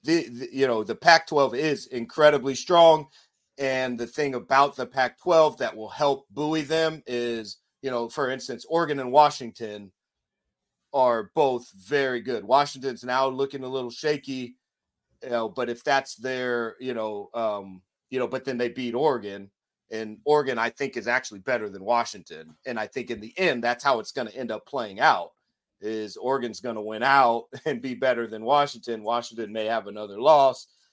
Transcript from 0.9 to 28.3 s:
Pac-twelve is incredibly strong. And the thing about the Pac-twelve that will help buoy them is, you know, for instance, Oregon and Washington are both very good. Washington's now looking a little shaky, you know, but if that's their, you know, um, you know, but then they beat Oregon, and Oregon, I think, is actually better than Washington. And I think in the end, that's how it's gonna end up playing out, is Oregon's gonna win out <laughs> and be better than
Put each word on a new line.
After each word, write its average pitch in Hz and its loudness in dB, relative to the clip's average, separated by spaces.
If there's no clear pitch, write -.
Pac-twelve 151 4
is 147 -2
incredibly 135 2
strong. 165 6
And 131 -2
the 120 -6
thing 139 -2
about 135 4
the 127 -6
Pac-twelve 139 4
that 107 -4
will 107 -12
help 143 0
buoy 151 -2
them 156 -2
is, 117 -6
you 135 -6
know, 117 -2
for 131 -4
instance, 127 -8
Oregon 156 0
and 127 -6
Washington 117 2
are 120 2
both 127 0
very 123 -2
good. 110 -6
Washington's 131 0
now 131 0
looking 135 -4
a 131 -8
little 127 -6
shaky, 131 -6
you 131 -10
know, 117 -2
but 120 -4
if 120 -6
that's 139 0
their, 120 -4
you 127 -6
know, 107 -6
um, 101 -6
you 127 -4
know, 120 -2
but 131 -6
then 131 -6
they 120 -2
beat 120 -8
Oregon, 101 -2
and 110 -10
Oregon, 139 2
I 117 0
think, 135 -8
is 110 -8
actually 120 -2
better 107 -4
than 95 -14
Washington. 90 -4
And 117 -6
I 107 -6
think 117 -10
in 113 -8
the 110 -16
end, 147 0
that's 120 -2
how 131 2
it's 107 -10
gonna 120 -6
end 120 -8
up 107 -8
playing 107 -8
out, 113 2
is 107 -6
Oregon's 120 -2
gonna 113 -8
win 107 -8
out 127 4
<laughs> - -10
and 131 -4
be 127 -8
better 120 0
than 110 -12